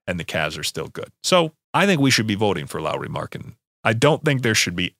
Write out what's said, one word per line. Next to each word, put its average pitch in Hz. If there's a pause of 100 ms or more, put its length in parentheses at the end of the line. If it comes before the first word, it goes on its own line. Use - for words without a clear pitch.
and 90
the 78
Cavs 78
are 76
still 73
good. - (120)
So 170 (240)
I 151
think 180
we 135
should 120
be 107
voting 95
for 78
Lauri 71
Markkanen. - (300)
I 113
don't 139
think 139
there 113
should -
be 90